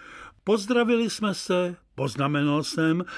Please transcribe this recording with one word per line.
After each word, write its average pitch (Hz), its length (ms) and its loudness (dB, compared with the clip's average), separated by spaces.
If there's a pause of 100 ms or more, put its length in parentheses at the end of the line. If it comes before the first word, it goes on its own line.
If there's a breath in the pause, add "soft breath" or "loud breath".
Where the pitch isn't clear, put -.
(440 loud breath)
Pozdravili 233 640 2
jsme 208 240 -2
se, 180 420 -2 (200)
poznamenal 143 680 0
jsem, 160 400 0 (140 loud breath)